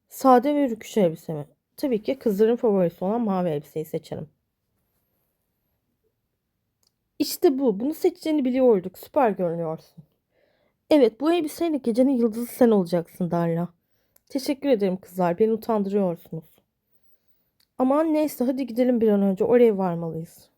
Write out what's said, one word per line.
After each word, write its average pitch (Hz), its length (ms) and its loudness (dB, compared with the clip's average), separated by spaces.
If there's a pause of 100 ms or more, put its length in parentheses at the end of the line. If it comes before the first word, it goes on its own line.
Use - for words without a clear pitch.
Sade 262 460 2
ve 285 160 0
rüküş - 260 -8
elbise 170 380 0
mi?" 147 120 -10 (300)
"Tabii 247 260 -4
ki 262 160 -4
kızların 220 380 0
favorisi 185 480 0
olan 220 160 -2
mavi 185 280 -2
elbiseyi 156 360 -6
seçerim." 156 440 -10 (3000)
"İşte 285 400 0
bu. 220 220 -2
Bunu 294 140 -4
seçeceğini 311 500 -2
biliyorduk. 240 540 2
Süper 254 320 0
görünüyorsun." 170 760 -6 (840)
"Evet, 254 300 4
bu 311 120 0
elbiseyle 320 440 -2
gecenin 247 420 0
yıldızı 233 280 -2
sen 233 240 2
olacaksın 175 600 -2
Darla." 170 380 -2 (600)
"Teşekkür 285 400 -4
ederim 196 280 0
kızlar. 180 420 -2
Beni 220 140 2
utandırıyorsunuz." 196 920 -4 (1300)
"Aman 294 360 0
neyse, 294 300 -2
hadi 254 220 -4
gidelim 240 340 0
bir 220 80 4
an 208 140 2
önce. 196 220 0
Oraya 233 340 4
varmalıyız." 170 800 -6